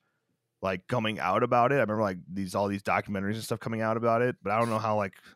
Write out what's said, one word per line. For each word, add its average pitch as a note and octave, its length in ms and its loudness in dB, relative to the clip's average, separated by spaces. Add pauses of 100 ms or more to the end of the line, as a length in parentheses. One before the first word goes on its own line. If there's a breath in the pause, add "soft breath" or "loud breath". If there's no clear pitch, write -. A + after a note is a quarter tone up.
(600)
like, F#2+ 260 -4
coming A2 320 -2
out F#2+ 240 2
about B2 280 4
it. C#3+ 40 2
I C3+ 60 4
remember, G#2+ 200 0
like, F#2+ 160 0 (140)
these, F#2+ 240 -4
all G2+ 140 2
these G2+ 140 -4
documentaries G2 520 -2
and A2 80 -10
stuff A2+ 160 -4
coming A2+ 220 -6
out A2 160 0
about A#2 240 2
it, B2 200 0
but G2 120 -4
I A2+ 60 2
don't A#2 100 2
know A2 100 0
how, A2 160 0
like, G2+ 200 -2 (200 loud breath)